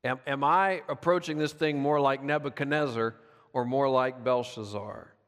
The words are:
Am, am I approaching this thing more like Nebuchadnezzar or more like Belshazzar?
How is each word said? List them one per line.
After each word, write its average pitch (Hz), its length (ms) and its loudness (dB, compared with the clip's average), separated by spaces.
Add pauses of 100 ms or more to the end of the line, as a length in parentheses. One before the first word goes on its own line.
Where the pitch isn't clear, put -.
Am, 127 240 -2
am 139 160 -2
I 185 440 4
approaching 165 520 0
this 151 140 -2
thing 151 260 0
more 143 200 2
like 135 220 2
Nebuchadnezzar 139 920 -2 (360)
or 123 140 -2
more 135 240 2
like 127 340 0
Belshazzar? 107 880 -4 (160)